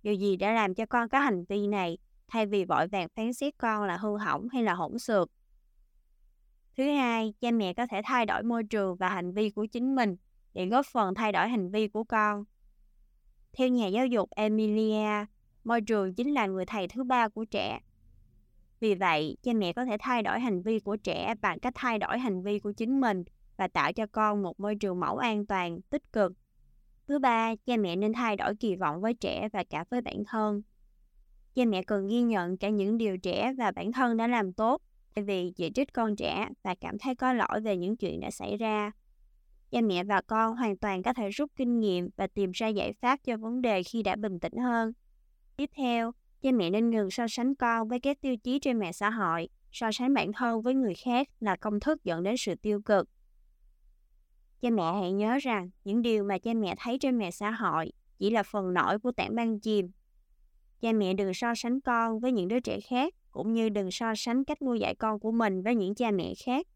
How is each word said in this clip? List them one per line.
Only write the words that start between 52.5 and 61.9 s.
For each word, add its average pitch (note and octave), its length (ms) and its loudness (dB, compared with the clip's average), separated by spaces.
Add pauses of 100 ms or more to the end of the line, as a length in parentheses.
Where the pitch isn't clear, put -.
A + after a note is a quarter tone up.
tiêu G#3 280 -2
cực. G3 260 2 (1500)
Cha B3 100 0
mẹ F3 220 2
hãy F#3 200 0
nhớ G#3+ 300 2
rằng G3+ 280 -2 (140)
những G#3+ 180 0
điều A3 220 2
mà G3 140 -2
cha A3+ 160 -2
mẹ G#3 240 0
thấy B3 200 -4
trên B3+ 200 2
mạng F3+ 140 -2
xã G#3 180 -4
hội F3 420 -2 (260)
chỉ G3 120 2
là A3+ 120 4
phần F#3+ 320 -2
nổi F3 240 2
của B3 140 -2
tảng G3 220 -2
băng A3+ 260 -2
chìm. G#3 300 0 (880)
Cha A3+ 120 2
mẹ G3 220 4
đừng F#3+ 200 0
so A#3 220 -2
sánh B3 240 -2
con A3+ 400 0